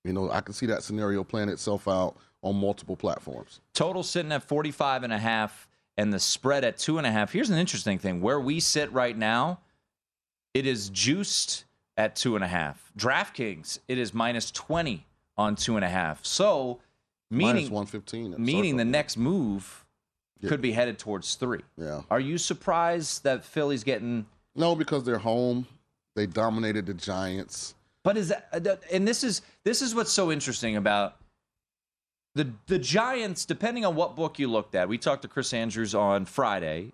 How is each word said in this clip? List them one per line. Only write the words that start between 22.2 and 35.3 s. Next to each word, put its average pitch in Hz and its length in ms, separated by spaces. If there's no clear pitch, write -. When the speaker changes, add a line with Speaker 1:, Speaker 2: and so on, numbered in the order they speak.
Speaker 2:
surprised 170 840
that 139 220
Philly's 143 400
getting 120 400
Speaker 1:
No, 165 200
because 147 300
they're 120 120
home. 123 500
They 104 100
dominated 110 580
the 98 80
Giants. 92 840
Speaker 2:
But 202 140
is 196 100
that, - 240
uh, 170 240
and 190 160
this 233 160
is, 226 180
this 240 180
is 233 140
what's 233 160
so 185 200
interesting 120 440
about 101 400
the, 139 160
the 190 100
Giants, 214 680
depending 226 400
on 170 100
what 165 220
book 160 200
you 139 120
looked 110 260
at. 90 140
We 117 80
talked 139 240
to 117 80
Chris - 240